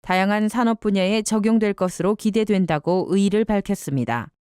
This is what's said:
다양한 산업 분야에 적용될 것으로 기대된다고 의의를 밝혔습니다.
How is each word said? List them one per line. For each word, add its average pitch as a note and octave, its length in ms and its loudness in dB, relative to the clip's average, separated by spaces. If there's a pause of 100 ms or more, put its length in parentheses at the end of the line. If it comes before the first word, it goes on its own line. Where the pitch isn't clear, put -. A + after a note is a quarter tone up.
다양한 G#3+ 460 0
산업 A3+ 300 0
분야에 G3 440 0
적용될 G#3+ 520 2
것으로 F3+ 400 -2
기대된다고 F#3 960 0
의의를 G3 340 2
밝혔습니다. C#3 840 -2 (140)